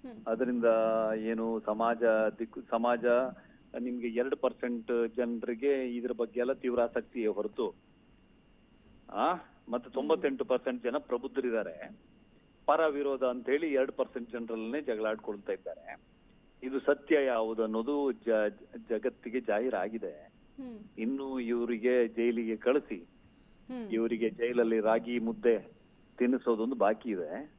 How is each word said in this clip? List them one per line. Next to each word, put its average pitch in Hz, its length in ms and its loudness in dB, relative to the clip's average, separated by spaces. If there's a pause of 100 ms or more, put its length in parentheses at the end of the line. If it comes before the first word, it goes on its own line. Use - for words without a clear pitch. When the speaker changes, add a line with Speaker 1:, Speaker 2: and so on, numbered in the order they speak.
Speaker 1:
ಹ್ಮ್. - 240 -16
Speaker 2:
ಅದರಿಂದ 120 380 0 (520)
ಏನು 113 440 -2
ಸಮಾಜ 113 420 0 (360)
ದಿಕ್ಕು, 117 240 -8
ಸಮಾಜ 117 420 0 (760)
ನಿಮ್ಗೆ 123 280 -4
ಎರಡು 120 280 0
ಪರ್ಸೆಂಟ್ 120 800 0
ಜನರಿಗೆ 120 800 0
ಇದ್ರ 120 160 -4
ಬಗ್ಗೆ 113 280 -2
ಎಲ್ಲ 123 120 2
ತೀವ್ರ 123 300 0
ಆಸಕ್ತಿಯೇ 117 440 -2
ಹೊರತು, 104 480 -2 (1400)
ಆ, 143 240 2 (340)
ಮತ್ತೆ 120 160 -4
Speaker 1:
ಹ್ಮ್. - 80 -18
Speaker 2:
ತೊಂಬತ್ತೆಂಟು 139 520 0
ಪರ್ಸೆಂಟ್ 123 380 0
ಜನ 123 160 -2
ಪ್ರಬುದ್ಧರಿದ್ದಾರೆ. 120 1000 -4 (680)
ಪರ 156 200 4
ವಿರೋಧ 139 360 0
ಅಂತ 123 260 0
ಹೇಳಿ 147 240 2
ಎರಡು 135 200 2
ಪರ್ಸೆಂಟ್ 120 380 -4
ಜನರಲ್ಲೇ 117 520 -4
ಜಗಳ 110 240 -2
ಆಡ್ಕೊಳ್ತಾ 107 460 -4
ಇದ್ದಾರೆ. - 480 -10 (600)
ಇದು 131 180 -4
ಸತ್ಯ 147 440 2
ಯಾವುದು 113 380 0
ಅನ್ನೋದು 123 500 0
ಜ-, 110 400 2 (360)
ಜಗತ್ತಿಗೆ 120 520 -4
ಜಾಹೀರಾಗಿದೆ. 110 920 -4 (260)
Speaker 1:
ಹ್ಮ್. 247 200 -12 (200)
Speaker 2:
ಇನ್ನು 131 420 -2
ಇವರಿಗೆ 120 680 2
ಜೈಲಿಗೆ 113 480 0
ಕಳಿಸಿ, 123 520 0 (600)
Speaker 1:
ಹ್ಮ್. 240 220 -10
Speaker 2:
ಇವರಿಗೆ 113 400 0
ಜೈಲಲ್ಲಿ 117 500 2
ರಾಗಿ 113 380 2
ಮುದ್ದೆ 113 540 0 (460)
ತಿನ್ನಿಸೋದೊಂದು 123 560 2
ಬಾಕಿ 110 360 2
ಇದೆ. 92 340 -4 (140)